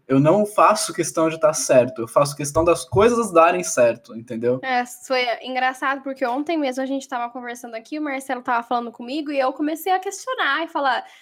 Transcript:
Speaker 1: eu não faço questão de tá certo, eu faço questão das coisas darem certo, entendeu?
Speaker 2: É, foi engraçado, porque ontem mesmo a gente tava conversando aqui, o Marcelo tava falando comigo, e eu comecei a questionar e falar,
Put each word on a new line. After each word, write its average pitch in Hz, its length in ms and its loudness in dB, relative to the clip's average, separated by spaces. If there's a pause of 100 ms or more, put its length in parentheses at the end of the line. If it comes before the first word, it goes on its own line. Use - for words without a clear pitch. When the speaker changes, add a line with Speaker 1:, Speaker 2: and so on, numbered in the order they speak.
Speaker 1:
eu 135 120 4
não 165 260 4
faço 196 480 2
questão 160 360 0
de 156 100 -6
tá 151 140 4
certo, - 480 2
eu 117 60 -6
faço 143 280 2
questão 147 300 -2
das 165 180 2
coisas 226 480 2
darem 175 320 6
certo, 117 500 0
entendeu? 113 480 -2
Speaker 2:
É, 254 220 0 (240)
foi 254 160 0 (180)
engraçado, 254 600 -2
porque 269 240 -4
ontem 294 320 -2
mesmo 262 260 -2
a - 20 -2
gente 269 220 -4
tava 240 240 -6
conversando 240 440 -14
aqui, 226 220 -12
o 302 40 -6
Marcelo 269 400 -6
tava 247 260 -2
falando 233 240 -6
comigo, 277 400 -8
e 277 80 -2
eu 262 140 0
comecei 311 400 -2
a 370 60 0
questionar 370 640 -4
e - 20 -10
falar, 277 380 -2 (160)